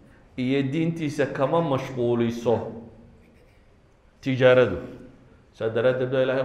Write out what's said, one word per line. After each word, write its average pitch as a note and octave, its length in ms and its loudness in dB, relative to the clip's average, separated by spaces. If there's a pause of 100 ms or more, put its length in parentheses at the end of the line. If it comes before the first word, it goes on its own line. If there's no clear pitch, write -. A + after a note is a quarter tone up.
(380)
iyo C3 260 0
diintiisa D3+ 600 -2
kama D3 360 0
mashquuliso A#2+ 1120 -2 (1500)
tijaaradu. B2+ 560 4 (760)
Saa A2+ 160 -4
daraaddeed B2+ 420 0
baa C3+ 120 0
Ilaahay C3 220 0